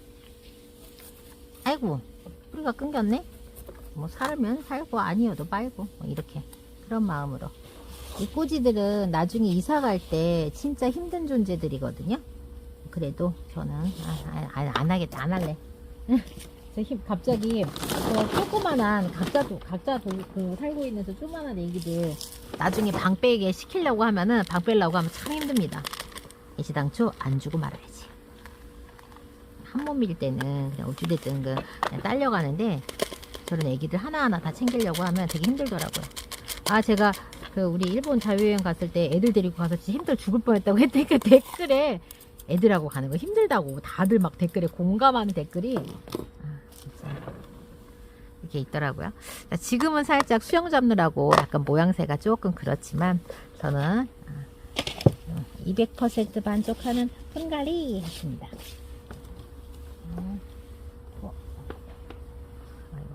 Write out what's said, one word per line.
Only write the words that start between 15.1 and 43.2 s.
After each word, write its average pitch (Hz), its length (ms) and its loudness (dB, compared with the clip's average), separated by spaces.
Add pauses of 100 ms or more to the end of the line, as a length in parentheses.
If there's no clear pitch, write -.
안 165 100 0
할래. 160 240 -2 (520)
<laughs> - 680 -2
저 214 80 -2
힘, 214 240 -6
갑자기 220 580 0 (480)
저 214 200 2
조그만한, 247 800 2
각자 185 360 2
도-, 190 120 -6
각자 185 380 -4
도-, 202 120 -6 (240)
그 185 260 -2
살고 294 240 -4
있는 208 220 -6
저 190 80 -6
조그만한 302 440 -8
애기들 170 560 -2 (440)
나중에 190 340 2
방 185 240 2
빼게 220 360 4
시키려고 262 520 2
하면은, 208 420 4
방 175 140 0
빼려고 185 380 4
하면 165 120 0
참 - 220 -8
힘듭니다. 247 500 0 (800)
애시당초 151 600 0
안 135 180 0
주고 151 180 -4
말아야지. - 500 -6 (1600)
한 277 220 -6
몸일 262 340 0
때는 135 540 -2
그냥 123 180 -6
어찌됐든 139 540 -2
그, 131 100 -2 (280)
그냥 - 200 -4
딸려가는데, 202 800 0 (640)
저런 160 220 0
애기들 143 280 -2
하나하나 247 440 0
다 160 120 -4
챙기려고 220 520 0
하면 180 240 0
되게 165 200 -2
힘들더라고요. 247 560 -2 (640)
아, 214 120 6
제가 208 300 4 (420)
그, 196 80 0
우리 175 300 2
일본 269 260 2
자유여행 208 400 4
갔을 175 320 0
때 170 220 2
애들 202 200 6
데리고 180 240 4
가서 170 200 0
진짜 196 160 -2
힘들어 294 240 0
죽을 214 240 2
뻔했다고 202 400 6
했더니, 277 260 6
그 285 140 6
댓글에 262 800 6 (480)
애들하고 180 400 6
가는 135 200 -4
거 139 80 -2
힘들다고 247 640 2